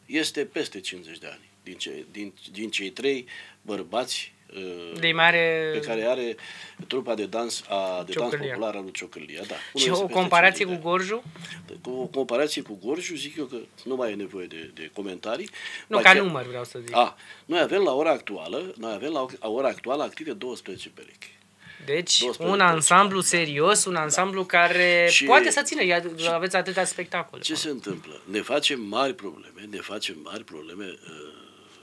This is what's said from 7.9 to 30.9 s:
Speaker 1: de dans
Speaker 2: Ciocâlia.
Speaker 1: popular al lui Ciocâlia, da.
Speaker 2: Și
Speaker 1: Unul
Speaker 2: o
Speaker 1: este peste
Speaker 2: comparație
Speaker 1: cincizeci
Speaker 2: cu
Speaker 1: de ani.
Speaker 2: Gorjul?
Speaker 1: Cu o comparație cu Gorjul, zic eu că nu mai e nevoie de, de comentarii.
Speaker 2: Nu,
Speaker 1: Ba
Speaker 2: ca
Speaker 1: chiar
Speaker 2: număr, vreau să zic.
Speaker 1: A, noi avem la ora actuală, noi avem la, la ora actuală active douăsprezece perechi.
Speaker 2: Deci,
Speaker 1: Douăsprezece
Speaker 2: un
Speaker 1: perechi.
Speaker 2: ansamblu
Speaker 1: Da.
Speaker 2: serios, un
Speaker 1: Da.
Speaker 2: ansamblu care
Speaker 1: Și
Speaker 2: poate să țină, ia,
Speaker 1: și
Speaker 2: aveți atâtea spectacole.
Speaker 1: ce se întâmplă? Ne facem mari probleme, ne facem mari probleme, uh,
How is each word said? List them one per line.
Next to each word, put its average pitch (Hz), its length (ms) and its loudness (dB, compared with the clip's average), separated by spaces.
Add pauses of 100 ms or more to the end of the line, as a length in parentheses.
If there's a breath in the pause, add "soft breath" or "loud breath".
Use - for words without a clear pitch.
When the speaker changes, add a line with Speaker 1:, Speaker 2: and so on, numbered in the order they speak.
Speaker 1:
de 90 80 -8
dans 151 180 0
Speaker 2:
Ciocâlia. 143 200 -4
Speaker 1:
popular 110 240 -4
al 101 60 -8
lui 95 100 -10
Ciocâlia, 80 560 -12
da. - 80 -8
Speaker 2:
Și - 40 -12 (140)
Speaker 1:
Unul 135 160 4
Speaker 2:
o - 20 2
Speaker 1:
este 185 140 2
peste 180 140 0
Speaker 2:
comparație 180 460 6
Speaker 1:
cincizeci 175 180 -6
Speaker 2:
cu 170 60 -4
Speaker 1:
de - 0 -
ani. 180 80 2
Speaker 2:
Gorjul? 202 260 -2 (580 loud breath)
Speaker 1:
Cu 123 80 -10
o 127 160 -6
comparație 139 560 0
cu 104 220 -12
Gorjul, 160 340 -4
zic 143 200 -8
eu 147 80 -4
că 123 120 -12 (260)
nu 127 120 -4
mai 120 160 -2
e 101 40 -6
nevoie 95 300 -8
de, 80 280 -12
de 78 200 -14
comentarii. 104 560 -6 (380 loud breath)
Speaker 2:
Nu, 214 100 -2
Speaker 1:
Ba - 40 4
Speaker 2:
ca 190 120 10
Speaker 1:
chiar 202 100 6
Speaker 2:
număr, 147 240 -2
vreau 123 160 -8
să 123 220 -12
zic. 120 100 -8
Speaker 1:
A, 120 220 2 (280 loud breath)
noi 170 140 0
avem 160 240 2
la 151 100 2
ora 156 180 2
actuală, 107 680 -6
noi 113 160 -8
avem 120 180 -8
la, 135 140 -4 (140)
la 110 100 -8
ora 127 180 0
actuală 131 360 -2
active 143 300 -8
douăsprezece 107 560 -10
perechi. - 420 -20 (540 loud breath)
Speaker 2:
Deci, 165 340 2
Speaker 1:
Douăsprezece 165 360 0
Speaker 2:
un - 20 2
Speaker 1:
perechi. 180 180 8
Speaker 2:
ansamblu 190 440 8
Speaker 1:
Da. 175 60 0
Speaker 2:
serios, 170 600 4
un 185 80 -2
Speaker 1:
Da. 165 80 0
Speaker 2:
ansamblu 185 440 0
care 175 640 6
Speaker 1:
Și - 140 6
Speaker 2:
poate 302 240 10
să 302 120 2
țină, 294 220 -2
ia, 175 180 4
Speaker 1:
și 165 280 -4
Speaker 2:
aveți 175 260 0
atâtea 185 300 2
spectacole. 170 560 -6
Speaker 1:
ce 156 140 -4
se 151 140 -4
întâmplă? 85 520 -8 (100)
Ne 101 100 -2
facem 139 400 0
mari 113 320 -2
probleme, 98 560 -14
ne 98 100 -10
facem 98 440 -8
mari 107 200 -12
probleme, 87 420 -14
uh, 76 480 -16 (500)